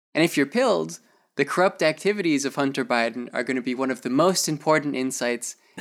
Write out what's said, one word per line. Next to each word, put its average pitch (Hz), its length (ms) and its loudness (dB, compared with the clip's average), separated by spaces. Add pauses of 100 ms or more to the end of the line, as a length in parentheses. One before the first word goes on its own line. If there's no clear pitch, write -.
(140)
And 165 100 4
if - 120 0
you're 139 100 4
pilled, 180 540 0 (360)
the - 80 2
corrupt 185 380 2
activities 160 640 0
of 131 120 -4
Hunter 139 280 -2
Biden 117 480 -2
are 123 120 -4
gonna 131 180 -2
be 127 120 -4
one 131 160 -2
of 123 120 -6
the 123 80 -4
most 175 380 2
important 151 480 0
insights 123 580 -4 (260)